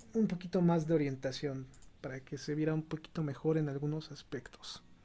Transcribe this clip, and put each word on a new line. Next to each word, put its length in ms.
un 140
poquito 340
más 240
de 80
orientación 720
para 200
que 180
se 160
viera 180
un 100
poquito 400
mejor 360
en 100
algunos 440
aspectos. 720